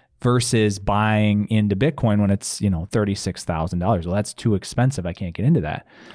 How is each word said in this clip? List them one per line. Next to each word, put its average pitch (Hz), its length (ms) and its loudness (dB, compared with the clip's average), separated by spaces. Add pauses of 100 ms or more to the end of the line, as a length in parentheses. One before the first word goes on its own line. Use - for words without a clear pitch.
(220)
versus 117 560 2
buying 104 720 2
into 107 260 2
Bitcoin 110 440 2
when 101 100 4
it's, - 320 -2
you 104 80 2
know, 90 220 -2
thirty-six 101 520 -2
thousand 87 360 -4
dollars. 90 280 0
Well, 90 80 -2
that's 104 180 -4
too 110 220 0
expensive. 120 500 -2
I 85 80 -6
can't 87 220 -8
get 101 100 -2
into 143 160 4
that. 76 240 -6 (300)